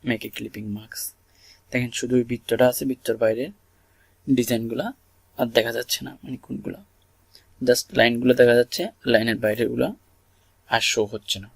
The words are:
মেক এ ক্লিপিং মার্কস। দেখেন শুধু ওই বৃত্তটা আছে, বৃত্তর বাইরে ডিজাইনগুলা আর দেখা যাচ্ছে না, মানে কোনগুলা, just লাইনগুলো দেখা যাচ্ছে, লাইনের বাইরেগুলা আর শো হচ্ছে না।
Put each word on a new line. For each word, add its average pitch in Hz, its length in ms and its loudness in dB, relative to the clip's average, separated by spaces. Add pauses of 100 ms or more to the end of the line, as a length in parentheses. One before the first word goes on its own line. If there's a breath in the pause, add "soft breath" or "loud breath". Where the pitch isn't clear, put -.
মেক 113 200 -2
এ - 80 -12
ক্লিপিং 107 280 -10 (120)
মার্কস। 107 260 -12 (680 soft breath)
দেখেন 123 280 -2
শুধু 123 200 -4
ওই 123 120 2
বৃত্তটা 117 420 0
আছে, - 180 -6
বৃত্তর 120 320 -2
বাইরে 113 220 2 (800)
ডিজাইনগুলা 120 600 0 (540)
আর 127 60 0 (100)
দেখা 117 200 2
যাচ্ছে - 300 -6
না, - 60 -12 (100)
মানে 131 140 -10 (100)
কোনগুলা, - 340 -10 (880 soft breath)
just 123 200 2 (120)
লাইনগুলো 120 420 4
দেখা 120 200 8
যাচ্ছে, - 220 0 (300)
লাইনের 113 320 2
বাইরেগুলা 117 440 0 (840)
আর 113 80 2 (100)
শো 113 100 0 (100)
হচ্ছে - 320 -8
না। 101 120 -20